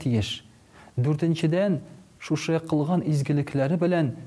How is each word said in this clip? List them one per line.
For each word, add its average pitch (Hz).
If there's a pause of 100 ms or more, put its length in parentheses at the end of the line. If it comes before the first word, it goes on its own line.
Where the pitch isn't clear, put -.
тиеш. 113 (560)
Дүртенчедән, 160 (400)
шушы 160
кылган 160
изгелекләре 143
белән 165 (120)